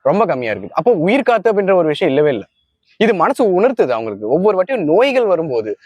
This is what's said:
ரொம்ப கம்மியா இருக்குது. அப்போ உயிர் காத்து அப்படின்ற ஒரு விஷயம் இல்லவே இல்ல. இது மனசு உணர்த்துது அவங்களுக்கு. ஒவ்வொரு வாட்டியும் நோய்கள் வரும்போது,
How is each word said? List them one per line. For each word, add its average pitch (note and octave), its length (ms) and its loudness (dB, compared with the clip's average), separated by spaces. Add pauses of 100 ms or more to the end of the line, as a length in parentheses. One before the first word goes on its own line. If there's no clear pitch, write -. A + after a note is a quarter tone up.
ரொம்ப F3+ 200 2
கம்மியா B2+ 280 -2
இருக்குது. G2 260 -10
அப்போ A#3 120 2 (140)
உயிர் A#3+ 240 0
காத்து A3+ 200 0
அப்படின்ற G3 260 0
ஒரு E3+ 120 2
விஷயம் D3+ 240 0
இல்லவே D3 220 2
இல்ல. G2+ 100 -6 (560)
இது A3+ 220 2
மனசு A#3+ 200 0 (160)
உணர்த்துது G#3+ 380 0
அவங்களுக்கு. G#2+ 300 -6 (100)
ஒவ்வொரு G3 220 2
வாட்டியும் F#3 320 -2
நோய்கள் B3 420 2
வரும்போது, C3 400 -2 (140)